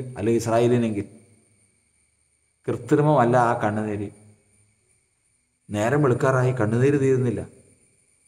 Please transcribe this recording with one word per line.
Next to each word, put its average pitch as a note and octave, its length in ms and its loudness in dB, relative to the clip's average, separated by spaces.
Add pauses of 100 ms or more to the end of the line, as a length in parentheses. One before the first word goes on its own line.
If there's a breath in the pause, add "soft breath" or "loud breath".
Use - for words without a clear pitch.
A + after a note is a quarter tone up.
(180)
അല്ലെങ്കിൽ A2+ 240 0
ഇസ്രായേലിനെങ്കിൽ A2+ 640 0 (1600)
കൃത്രിമമല്ല B2+ 680 2 (140)
ആ B2 40 0 (100)
കണ്ണുനീര്. G#2 440 -4 (1600)
നേരം A2 360 0
വെളുക്കാറായി, B2+ 540 2
കണ്ണുനീര് A#2+ 440 0
തീരുന്നില്ല. B2 380 0 (880)